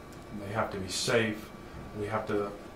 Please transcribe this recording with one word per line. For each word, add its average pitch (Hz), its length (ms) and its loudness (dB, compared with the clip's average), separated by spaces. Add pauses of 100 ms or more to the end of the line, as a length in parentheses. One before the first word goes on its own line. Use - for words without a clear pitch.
(460)
They 104 60 -2
have 110 200 2
to 101 60 -2
be 92 100 -2
safe. 110 600 4 (500)
We 104 80 0
have 110 220 2
to 104 220 4 (240)